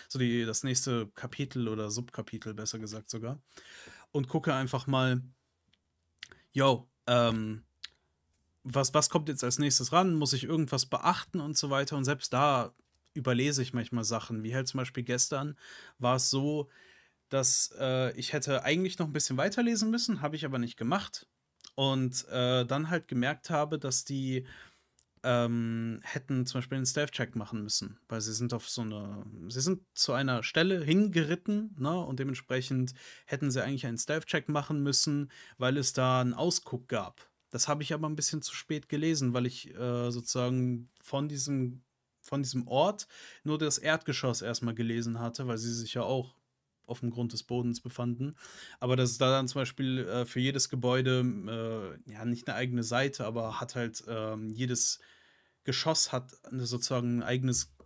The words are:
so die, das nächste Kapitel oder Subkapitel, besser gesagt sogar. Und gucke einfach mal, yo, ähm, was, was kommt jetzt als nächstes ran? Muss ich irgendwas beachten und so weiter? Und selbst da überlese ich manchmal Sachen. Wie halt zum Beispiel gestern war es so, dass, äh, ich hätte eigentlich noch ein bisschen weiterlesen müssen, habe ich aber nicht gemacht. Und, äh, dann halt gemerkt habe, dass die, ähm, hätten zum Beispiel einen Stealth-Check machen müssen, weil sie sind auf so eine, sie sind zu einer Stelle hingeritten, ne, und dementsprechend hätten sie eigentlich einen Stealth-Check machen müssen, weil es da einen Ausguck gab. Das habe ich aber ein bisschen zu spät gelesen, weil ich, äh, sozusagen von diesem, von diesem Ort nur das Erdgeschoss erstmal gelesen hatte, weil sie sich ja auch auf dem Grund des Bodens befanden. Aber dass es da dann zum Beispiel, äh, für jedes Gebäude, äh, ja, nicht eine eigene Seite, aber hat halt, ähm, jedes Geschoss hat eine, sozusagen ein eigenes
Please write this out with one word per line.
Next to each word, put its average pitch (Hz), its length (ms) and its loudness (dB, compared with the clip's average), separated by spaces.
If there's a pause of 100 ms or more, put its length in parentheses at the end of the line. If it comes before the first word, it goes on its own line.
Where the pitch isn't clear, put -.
so - 100 -6
die, 120 280 2
das 110 180 -2
nächste 123 500 0
Kapitel 127 540 -4
oder 107 220 -4
Subkapitel, 113 640 -8
besser 107 260 -6
gesagt 107 300 -10
sogar. 120 320 -8 (680)
Und 135 160 0
gucke 151 260 2
einfach 131 340 -2
mal, 127 340 4 (1300)
yo, 135 360 4 (180)
ähm, 113 580 2 (1000)
was, 131 320 2
was 151 160 6
kommt 156 180 2
jetzt 139 160 -2
als 123 140 0
nächstes 139 340 2
ran? 180 220 6
Muss 147 180 2
ich 135 120 0
irgendwas 151 420 2
beachten - 540 0
und 151 160 -2
so 143 140 0
weiter? 139 260 0
Und 135 80 0
selbst 139 280 0
da 131 420 4 (400)
überlese 131 480 2
ich 127 120 -6
manchmal 117 300 -2
Sachen. 110 380 -2
Wie 110 120 -4
halt 131 140 -2
zum 135 100 -4
Beispiel 123 260 -4
gestern 135 520 0 (420)
war 123 180 4
es 127 140 2
so, 143 400 0 (600)
dass, - 480 2
äh, 131 400 2
ich - 140 -6
hätte 139 320 0
eigentlich 175 340 2
noch 175 100 2
ein 147 60 -6
bisschen 139 240 0
weiterlesen 220 520 2
müssen, 220 320 0
habe 151 140 -2
ich 151 80 -4
aber 135 140 -2
nicht 117 180 -2
gemacht. 165 520 -2 (480)
Und, 135 520 2
äh, 123 380 2
dann 143 240 -2
halt 170 180 -2
gemerkt 131 420 0
habe, 151 280 2
dass 135 260 -2
die, 131 420 -2 (760)
ähm, 117 800 0
hätten 131 420 -2
zum 127 140 -4
Beispiel 127 180 -4
einen 131 100 0
Stealth-Check - 480 -2
machen 107 280 -4
müssen, 101 360 -4 (100)
weil 113 120 -4
sie 107 140 -4
sind 117 180 -2
auf 117 160 -6
so 123 140 -4
eine, 104 420 -6 (240)
sie 120 140 -6
sind 185 200 0 (120)
zu - 180 2
einer 127 300 2
Stelle 175 420 2
hingeritten, 185 920 2
ne, 147 200 0
und 135 220 -4
dementsprechend 127 720 -2 (340)
hätten 143 240 0
sie 123 140 0
eigentlich 135 220 -4
einen 117 100 -4
Stealth-Check 156 540 -2
machen 147 320 0
müssen, 143 480 2 (260)
weil 131 220 2
es 135 160 0
da 127 260 4
einen 123 140 2
Ausguck 139 540 -2
gab. 101 420 -4 (180)
Das - 200 -2
habe 151 140 2
ich 147 120 -2
aber 156 140 -2
ein 151 80 -2
bisschen 151 260 -2
zu - 120 -6
spät - 360 -6
gelesen, 147 420 2
weil 123 140 2
ich, - 280 -8
äh, 120 360 0
sozusagen 123 800 0 (120)
von 143 260 -2
diesem, 135 560 -2 (360)
von 143 220 -4
diesem 123 260 -2
Ort 170 380 2 (380)
nur 151 140 0
das 151 200 2
Erdgeschoss 147 640 0
erstmal 117 320 -2
gelesen 117 460 -2
hatte, 117 260 -4
weil 117 120 -2
sie 117 140 -4
sich 117 220 -6
ja 123 80 0
auch 127 340 -2 (500)
auf 120 140 -8
dem 120 100 -2
Grund 117 220 -2
des 117 120 -8
Bodens 120 360 -2
befanden. 120 540 -4 (440)
Aber 127 180 2
dass 127 140 4
es 117 80 -4
da 131 120 6
dann 135 180 4
zum 139 140 -2
Beispiel, 131 440 -2
äh, 117 200 0
für 127 140 -2
jedes 135 280 2
Gebäude, 113 1300 0 (100)
äh, 110 60 -16
ja, 107 140 -8
nicht 120 200 -2
eine 107 120 -2
eigene 123 240 0
Seite, 123 420 0
aber 110 340 -4
hat - 160 -8
halt, 120 320 -4
ähm, 110 440 -4
jedes 120 500 0 (640)
Geschoss - 480 0
hat 127 200 -4 (120)
eine, 123 220 -6
sozusagen 120 520 0
ein 117 40 -2
eigenes 127 520 0 (120)